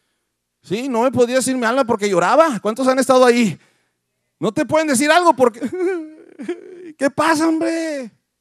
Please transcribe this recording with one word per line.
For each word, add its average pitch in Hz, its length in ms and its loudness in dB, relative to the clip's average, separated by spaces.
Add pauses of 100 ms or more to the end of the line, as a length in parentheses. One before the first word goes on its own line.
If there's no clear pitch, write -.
(640)
Sí, 233 260 -8
no 233 140 0
me 262 100 0
podía 247 240 0
decir 262 200 -2
mi 240 80 -4
alma 247 200 0
porque 208 240 -2
lloraba. 208 520 2
¿Cuántos 220 280 -4
han 262 100 0
estado 254 260 6
ahí? 240 340 2 (800)
No 202 140 -4
te 294 140 -2
pueden 311 220 0
decir 294 220 2
algo 339 240 4
porque, 240 260 0
<laughs> 320 1400 -10
¿qué 277 120 -2
pasa, 320 380 0
hombre? 320 600 -4 (300)